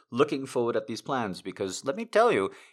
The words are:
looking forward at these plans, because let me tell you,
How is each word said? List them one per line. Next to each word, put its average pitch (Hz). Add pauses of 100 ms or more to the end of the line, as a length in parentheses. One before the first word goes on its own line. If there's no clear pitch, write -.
(100)
looking 135
forward 117
at 107
these 110
plans, 113
because 95
let 135
me 226
tell 226
you, 98 (220)